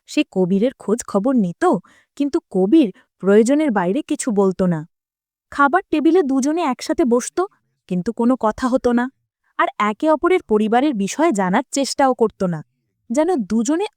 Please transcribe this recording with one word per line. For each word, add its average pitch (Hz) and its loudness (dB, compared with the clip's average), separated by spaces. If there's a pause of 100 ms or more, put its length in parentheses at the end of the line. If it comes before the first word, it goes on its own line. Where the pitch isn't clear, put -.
সে - -2
কবিরের 190 0
খোঁজ 220 -4
খবর 214 -2
নিত, 196 -2 (520)
কিন্তু 285 -2 (120)
কবির 208 2 (300)
প্রয়োজনের 233 2
বাইরে 196 -2
কিছু - -6
বলত 196 0
না। 175 0 (720)
খাবার 285 2
টেবিলে 320 2
দুজনে 277 0
একসাথে 294 -2
বসত, 240 -2 (500)
কিন্তু 180 -4
কোনো 240 0
কথা 220 -2
হতো 240 0
না, 247 0 (480)
আর 330 0 (100)
একে 214 -2
অপরের 339 0
পরিবারের 226 0
বিষয়ে 220 0
জানার 196 0 (100)
চেষ্টাও 277 0
করত 214 -2
না, 170 -4 (500)
যেন 302 0
দুজনে 240 -2 (100)